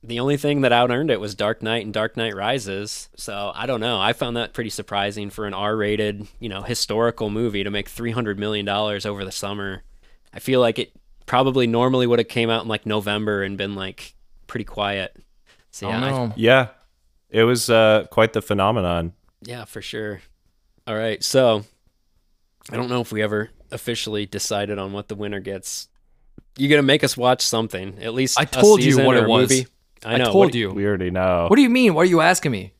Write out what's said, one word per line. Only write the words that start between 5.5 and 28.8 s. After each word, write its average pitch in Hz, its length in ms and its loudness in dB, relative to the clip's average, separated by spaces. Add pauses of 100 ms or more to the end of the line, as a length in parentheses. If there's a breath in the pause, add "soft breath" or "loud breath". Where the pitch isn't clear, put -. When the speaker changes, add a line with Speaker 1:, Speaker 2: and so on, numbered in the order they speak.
Speaker 1:
R-rated, 104 720 -2 (140)
you 117 100 -10
know, 98 140 -10
historical 113 680 -2
movie 104 340 -2
to 101 60 -6
make 101 200 -6
three 117 220 -8
hundred 107 280 -4
million 104 260 -4
dollars 104 400 -2
over 101 180 -6
the 95 80 -10
summer. 98 520 -10 (500)
I - 60 -14
feel 127 220 2
like 117 180 2
it - 140 -8 (320)
probably 131 420 2
normally 123 400 2
would 120 120 4
have 113 100 0
came 117 200 0
out 113 140 0
in, 113 60 -10
like, 107 160 -4
November 104 580 -2
and 98 140 -6
been, 101 180 -4
like, 95 380 -12 (340)
pretty 113 160 -8
quiet. 101 520 -4 (560)
So, 101 180 -10
Speaker 2:
I - 20 -4
don't 113 100 -2
Speaker 1:
yeah, 131 60 -2
I 139 40 -2
Speaker 2:
know. 123 260 -4
Speaker 3:
Yeah. 120 300 6 (640)
It 113 140 4
was, 120 260 2
uh, 110 400 6
quite 113 240 4
the 107 80 0
phenomenon. 92 720 0 (280)
Speaker 1:
Yeah, 120 240 -14
for - 160 -16
sure. 107 400 -10 (680)
All 113 80 -4
right, 110 280 -4
so 113 420 4 (1040)
I 120 60 -6
don't 123 120 -6
know 123 120 -2
if 113 100 -8
we 107 100 -4
ever 107 280 -2 (200)
officially 110 560 -6
decided 101 540 -6
on 98 140 -8
what 101 160 -10
the 107 60 -8
winner 101 260 -8
gets. - 480 -10 (680)
You 139 120 0
gonna 147 140 8
make 143 200 4
us - 140 0
watch 127 240 2
something, 98 600 -4
at 113 120 -8
least 131 260 0
Speaker 2:
I 147 40 2
Speaker 1:
a - 20 0
Speaker 2:
told 208 360 6